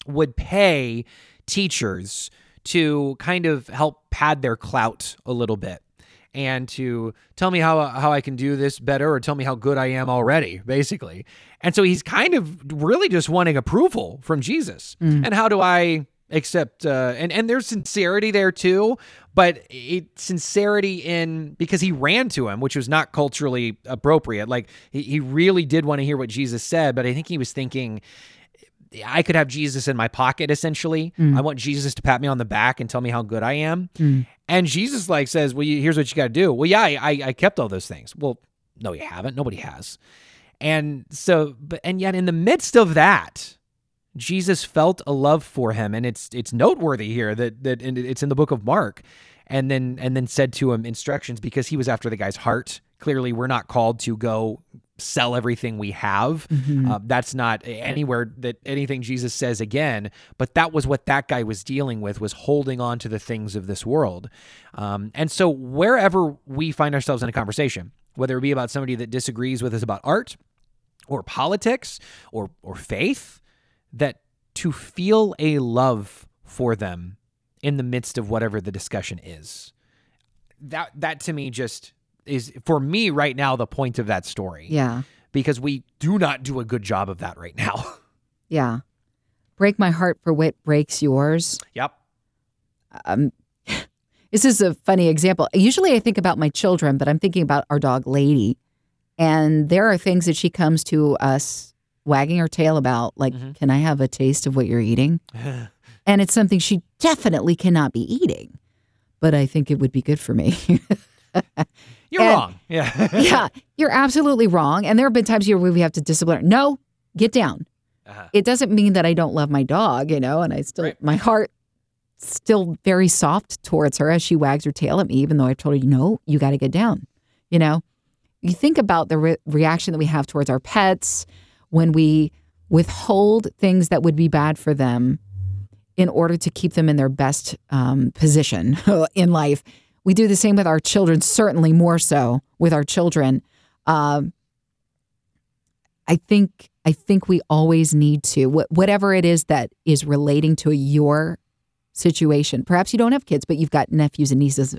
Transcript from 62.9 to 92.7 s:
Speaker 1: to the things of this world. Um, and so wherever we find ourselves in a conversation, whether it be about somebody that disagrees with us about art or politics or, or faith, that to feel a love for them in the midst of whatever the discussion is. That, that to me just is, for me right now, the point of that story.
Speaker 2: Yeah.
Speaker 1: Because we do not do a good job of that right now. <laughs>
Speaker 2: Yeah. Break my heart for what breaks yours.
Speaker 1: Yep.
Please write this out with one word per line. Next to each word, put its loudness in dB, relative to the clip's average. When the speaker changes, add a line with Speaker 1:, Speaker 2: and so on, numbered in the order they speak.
Speaker 1:
to -10
the -6
things -8
of -8
this -8
world. -4
Um, -8
and -4
so 2
wherever 0
we -6
find -2
ourselves -2
in -4
a -8
conversation, -4
whether -4
it -6
be 0
about -4
somebody -6
that -8
disagrees -6
with -4
us -4
about -6
art -4
or -8
politics -4
or, -8
or -14
faith, -6
that -4
to -6
feel 0
a 0
love -2
for -4
them -10
in -2
the -4
midst -6
of -6
whatever -4
the -10
discussion -10
is. -20
That, -10
that -4
to -6
me -8
just -10
is, -6
for 2
me -2
right 0
now, -2
the -4
point -4
of -4
that -2
story. -12
Speaker 2:
Yeah. -2
Speaker 1:
Because -2
we -6
do 0
not -2
do -6
a -6
good -4
job -2
of -10
that -12
right -18
now. -4
<laughs> -20
Speaker 2:
Yeah. -2
Break 2
my 4
heart 0
for 0
what 0
breaks 0
yours. 0
Speaker 1:
Yep. -6